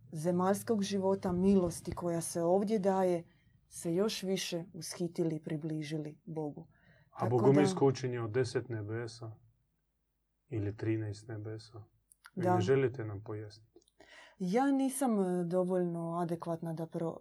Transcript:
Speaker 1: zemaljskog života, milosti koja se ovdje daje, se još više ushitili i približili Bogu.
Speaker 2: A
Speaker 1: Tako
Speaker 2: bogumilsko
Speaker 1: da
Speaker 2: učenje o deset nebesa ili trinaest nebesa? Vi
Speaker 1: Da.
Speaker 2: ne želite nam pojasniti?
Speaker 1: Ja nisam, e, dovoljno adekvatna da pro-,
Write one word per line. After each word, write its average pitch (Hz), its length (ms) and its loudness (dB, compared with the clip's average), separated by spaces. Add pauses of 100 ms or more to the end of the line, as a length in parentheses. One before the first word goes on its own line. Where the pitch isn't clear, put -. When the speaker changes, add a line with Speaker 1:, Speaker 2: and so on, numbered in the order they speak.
(120)
Speaker 1:
zemaljskog 185 720 0
života, 196 480 0
milosti 175 600 4
koja 170 300 -2
se 170 220 -2
ovdje 202 360 4
daje, 185 440 2 (440)
se - 260 -6
još 208 300 0
više 180 400 -2 (100)
ushitili 165 640 -4
i 151 80 -8
približili 156 840 -6
Bogu. 156 420 -8 (440)
Speaker 2:
A - 80 -14
Speaker 1:
Tako 113 100 -2
Speaker 2:
bogumilsko 135 560 6
Speaker 1:
da 139 40 6
Speaker 2:
učenje 123 320 -2
o 117 60 -4
deset 117 420 -2
nebesa 113 600 -8 (1200)
ili 104 280 -4
trinaest 110 500 -4
nebesa? 110 560 -12 (520)
Vi - 80 -2
Speaker 1:
Da. 180 120 4
Speaker 2:
ne 180 60 4
želite 127 440 2
nam 104 180 -8
pojasniti? 107 560 -12 (600)
Speaker 1:
Ja 202 260 2
nisam, 269 540 2
e, 180 240 2
dovoljno 175 760 0
adekvatna 170 560 -4
da 160 140 -6
pro-, 165 340 -4